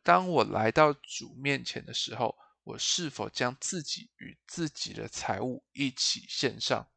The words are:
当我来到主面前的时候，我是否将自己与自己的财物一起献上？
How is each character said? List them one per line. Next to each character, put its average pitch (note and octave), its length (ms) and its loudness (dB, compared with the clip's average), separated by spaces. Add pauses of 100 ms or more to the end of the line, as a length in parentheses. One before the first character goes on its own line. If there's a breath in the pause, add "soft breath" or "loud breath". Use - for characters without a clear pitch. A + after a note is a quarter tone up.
当 F3+ 260 6
我 D3 160 6
来 A2 280 2
到 D3+ 220 6
主 - 420 -10
面 C3+ 280 -2
前 - 220 -8
的 A2+ 80 -12
时 - 220 -4
候， A2+ 200 0 (280 soft breath)
我 C3+ 120 -10
是 E3 320 -2
否 A2 220 -4
将 B2+ 300 -2
自 E3+ 240 -4
己 - 340 -8
与 - 180 -16 (120)
自 E3 200 -4
己 - 260 -8
的 - 140 -8
财 - 340 -4
物 B2+ 220 -4 (100)
一 C#3 180 -2
起 - 360 -2
献 A2+ 320 -2
上？ A2+ 380 -2